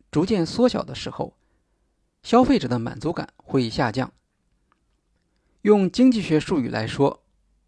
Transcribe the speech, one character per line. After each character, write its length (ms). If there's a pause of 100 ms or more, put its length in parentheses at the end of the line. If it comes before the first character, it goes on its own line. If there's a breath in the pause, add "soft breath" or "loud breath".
(100)
逐 140
渐 200
缩 220
小 160
的 100
时 160
候， 280 (840)
消 200
费 160
者 80
的 100
满 220
足 140
感 240
会 320
下 220
降。 200 (1500)
用 280
经 220
济 100
学 180
术 200
语 80
来 180
说， 380 (440)